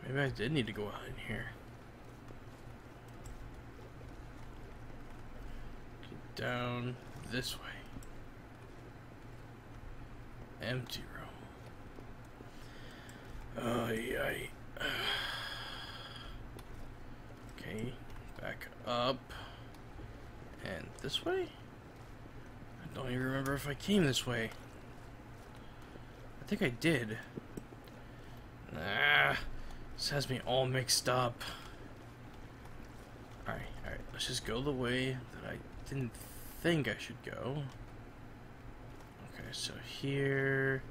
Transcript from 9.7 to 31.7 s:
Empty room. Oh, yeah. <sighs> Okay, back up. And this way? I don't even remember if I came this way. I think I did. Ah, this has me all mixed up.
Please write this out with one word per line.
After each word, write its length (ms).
Empty 400
room. 80
Oh, 240
yeah. 420
<sighs> 80
Okay, 340
back 280
up. 320
And 220
this 220
way? 240
I 120
don't 140
even 140
remember 320
if 140
I 60
came 300
this 220
way. 240
I 60
think 160
I 60
did. 500
Ah, 640
this 140
has 200
me 160
all 200
mixed 420
up. 340